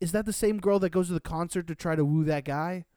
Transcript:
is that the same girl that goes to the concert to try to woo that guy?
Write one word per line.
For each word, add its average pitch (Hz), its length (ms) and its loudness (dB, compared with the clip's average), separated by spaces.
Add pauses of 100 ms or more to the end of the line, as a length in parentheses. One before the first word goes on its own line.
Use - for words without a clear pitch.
is 165 100 -2
that 208 140 0
the 214 80 -2
same 214 260 2
girl 202 200 4
that 185 100 2
goes 185 180 0
to 180 60 -4
the 165 80 -2
concert 170 460 -4
to 165 80 -6
try 160 200 -2
to 156 80 4
woo 151 220 4
that 151 180 0
guy? 156 400 -4 (140)